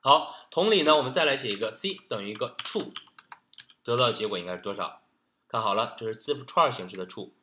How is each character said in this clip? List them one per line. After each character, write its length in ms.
好， 480
同 220
理 120
呢， 140
我 60
们 100
再 120
来 120
写 140
一 60
个 160
C 220
等 140
于 80
一 40
个 220
true， 360
得 120
到 100
的 60
结 140
果 120
应 80
该 100
是 60
多 120
少？ 280
看 140
好 140
了， 220
这 100
是 80
字 200
符 100
串 220
儿 40
形 180
式 80
的 100
true 260